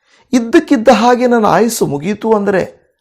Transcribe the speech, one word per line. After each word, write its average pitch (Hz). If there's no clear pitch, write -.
ಇದ್ದಕ್ಕಿದ್ದ 247
ಹಾಗೆ 240
ನನ್ನ 240
ಆಯಸ್ಸು 196
ಮುಗೀತು 185
ಅಂದರೆ 202